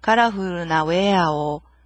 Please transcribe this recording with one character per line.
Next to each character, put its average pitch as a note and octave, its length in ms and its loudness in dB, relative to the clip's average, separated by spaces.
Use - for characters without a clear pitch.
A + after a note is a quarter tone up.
カ A3 160 2
ラ A#3 160 4
フ F#3+ 180 -6
ル F3 140 -6
な D#3+ 200 0
ウ - 40 -4
ェ G3 260 2
ア E3 200 2
を D3 280 -4